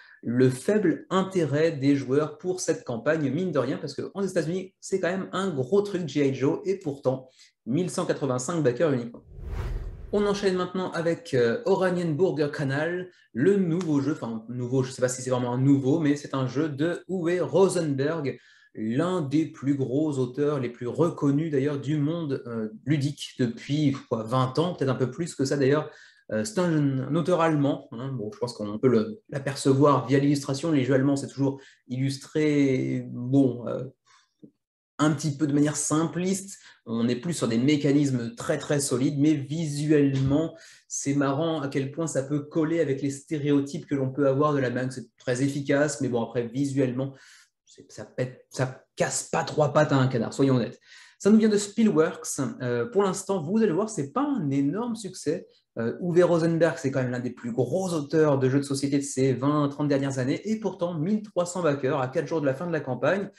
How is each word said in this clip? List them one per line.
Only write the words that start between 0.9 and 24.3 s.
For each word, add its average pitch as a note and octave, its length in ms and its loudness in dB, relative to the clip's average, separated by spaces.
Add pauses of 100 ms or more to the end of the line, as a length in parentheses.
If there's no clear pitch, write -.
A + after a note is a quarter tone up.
intérêt E3 640 2
des C#3+ 240 2
joueurs C#3 440 0
pour F3+ 200 -4
cette - 240 -2
campagne, C#3 500 0
mine F3 200 -2
de C#3+ 80 2
rien, C#3 180 -2
parce D3+ 160 -10
qu'aux - 280 -6
États-Unis, F#3 580 -2
c'est - 180 -4
quand F3 120 0
même F#3 200 -4
un F#3+ 200 -2
gros D#3+ 320 2
truc F3+ 260 -4
G C#3 220 2
I B2 40 -2
Joe, C3+ 300 0
et F#3+ 160 -2
pourtant, B2+ 480 -4 (360)
mille D#3 260 0
cent F3 160 -4
quatre-vingt-cinq D3 580 -2
backers C#3 280 2
uniquement. A#2 300 -6 (920)
On G#3 120 2
enchaîne G3 300 0
maintenant F3+ 380 -2
avec, E3 420 -2
euh, A#2 320 2
Oranienburger F3 880 2
Kanal, D#3 540 -2 (220)
le E3+ 240 4
nouveau E3 440 2
jeu, C3+ 120 0
enfin A2+ 360 -6
nouveau, B2 360 -2
je - 80 -6
sais B2+ 100 -4
pas B2+ 60 2
si - 120 -6
c'est B2+ 100 -6
vraiment B2 220 0
un B2 60 -2
nouveau, C3+ 400 4
mais D3 160 2
c'est - 180 -6
un C3 140 -2
jeu D3+ 220 -2
de D3+ 400 -4
Uwe F3+ 320 -2
Rosenberg, D3+ 1000 0 (360)
l'un D3+ 460 0
des D3 260 0
plus C#3 280 -2
gros C3+ 440 0
auteurs, C#3 420 -2
les A#2+ 100 -4
plus A#2+ 160 -10
reconnus D3+ 640 0
d'ailleurs C#3+ 300 0
du D3 180 -2
monde, D3+ 480 -2
euh, A2+ 220 -6 (180)
ludique C#3+ 540 -2
depuis, C#3 560 0 (120)
quoi, A2+ 140 -2
vingt B2 380 0